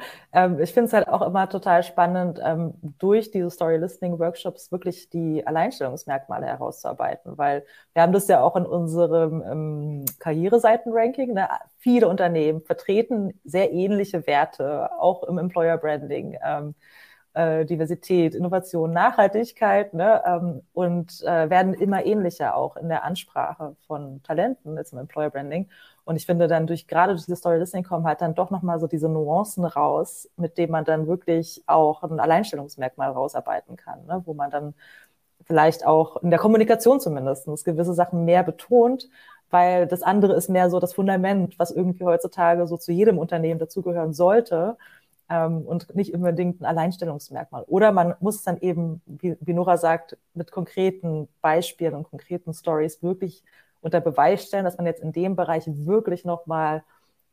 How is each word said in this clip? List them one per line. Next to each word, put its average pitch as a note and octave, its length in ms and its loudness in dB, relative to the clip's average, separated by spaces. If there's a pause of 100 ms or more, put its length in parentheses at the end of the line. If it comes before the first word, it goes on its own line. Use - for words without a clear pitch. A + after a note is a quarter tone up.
(320)
ähm, F3+ 260 4
ich E3 140 0
find's A#3 200 2
halt G#3+ 140 4
auch F#3+ 160 0
immer F#3+ 260 0
total F3+ 360 2
spannend, F3+ 600 0
ähm, E3 300 -2 (240)
durch G#3+ 320 2
diese F3 180 -2
Story-Listening-Workshops E3+ 1200 -4
wirklich F3+ 360 -8
die E3 380 -4
Alleinstellungsmerkmale D3 1000 -4
herauszuarbeiten, - 920 -8
weil C#3+ 260 -2 (300)
wir E3 80 4
haben F3 100 6
das G3 140 2
ja E3+ 140 6
auch D#3+ 160 2
in F3 100 0
unserem, E3 800 0
ähm, D3+ 560 -6 (140)
Karriereseiten-Ranking, A3+ 1120 2
ne? F#3+ 160 0 (300)
Viele A#3+ 300 4
Unternehmen E3 520 2
vertreten G3+ 840 -2
sehr F3+ 280 0
ähnliche G3 540 -2
Werte, C#3+ 720 -2
auch F3+ 240 2
im F3 160 -4
Employer-Branding, D#3 1040 -2
ähm, D3 300 -6 (600)
äh, D#3+ 320 0
Diversität, E3 680 0
Innovation, F3 580 -2
Nachhaltigkeit, G#3 1000 2
ne? G3 320 4
Ähm, F3 360 -2 (100)
und, F3 500 -4
äh, D#3+ 280 0
werden F#3 240 4
immer G3 300 0
ähnlicher F3 520 0
auch C3 200 -4
in E3 120 -8
der D#3+ 160 -2
Ansprache D#3 720 -8 (100)
von C#3 380 -12
Talenten, E3 520 -4
jetzt D3+ 160 -10
im B2+ 60 -14
Employer-Branding. D3+ 680 -6 (360)
Und E3 120 -4
ich - 80 -8
finde E3+ 220 2
dann E3 200 2
durch, E3 200 -6
gerade F3+ 260 2
durch E3 140 -6
diese F3 100 -4
Story-Listening F3 480 -2
kommen E3 220 -4
halt D3+ 140 -2
dann E3 160 -2
doch F3+ 140 -2
nochmal F3 280 -2
so D#3+ 80 -2
diese D#3+ 220 -2
Nuancen D#3+ 560 -2
raus, D3 720 -2
mit E3 200 -6
denen E3+ 160 0
man D#3+ 120 -2
dann D#3 240 0
wirklich E3+ 580 -2
auch D#3 380 4
ein D#3+ 160 -4
Alleinstellungsmerkmal C#3+ 880 -2
rausarbeiten C3 680 -6
kann, - 300 -18
ne? F3+ 180 -6
Wo D#3+ 80 -8
man C#3+ 180 -6
dann D3 220 -6 (720)
vielleicht D#3+ 420 4
auch D#3 360 4
in F3 80 2
der E3 80 6
Kommunikation A3+ 600 6
zumindest C3+ 460 -4 (200)
gewisse E3+ 260 0
Sachen F3 320 2
mehr F3 200 6
betont, A#3+ 640 2 (400)
weil F3+ 360 6
das F3+ 160 -2
andere G3 320 4
ist F3+ 140 0
mehr F3+ 220 4
so F3+ 100 0
das F3+ 140 -2
Fundament, F#3+ 640 0
was F3 120 -2
irgendwie F3+ 340 -2
heutzutage F3 600 2
so E3 120 -6
zu - 140 -6
jedem F#3+ 260 2
Unternehmen E3 420 -2
dazugehören E3 540 -4
sollte, F#3+ 640 2 (520)
ähm, E3 340 -2
und - 320 -8
nicht E3+ 200 -4
unbedingt F3 460 -2
ein - 60 -8
Alleinstellungsmerkmal. D#3+ 1000 -4
Oder G3+ 260 4
man F3 280 2
muss G#3 160 -2
es - 60 -14
dann F3 160 -2
eben, E3 480 -4
wie, E3+ 340 -6
wie E3+ 140 -4
Nora F3 220 2
sagt, E3 400 -2 (180)
mit E3+ 180 -12
konkreten F3+ 760 -4 (120)
Beispielen E3 540 0
und D3 140 -10
konkreten E3+ 460 -10
Stories D#3 480 -2
wirklich F#3 400 -6 (380)
unter E3 200 0
Beweis D#3+ 440 2
stellen, G3 200 -4
dass F3 140 -4
man F3 80 -2
jetzt E3 160 -4
in D#3 100 -6
dem F#3 240 -2
Bereich D#3+ 300 -2
wirklich F3 580 -2
noch E3+ 220 -6
mal D#3 360 -4 (500)